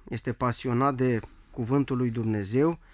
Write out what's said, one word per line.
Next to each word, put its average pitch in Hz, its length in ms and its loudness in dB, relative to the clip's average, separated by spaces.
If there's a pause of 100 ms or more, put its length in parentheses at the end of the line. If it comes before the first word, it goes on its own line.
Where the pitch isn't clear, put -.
este 120 240 -4
pasionat 127 600 0
de 123 240 2 (320)
Cuvântul 131 460 0
lui 123 120 0
Dumnezeu 113 680 0 (140)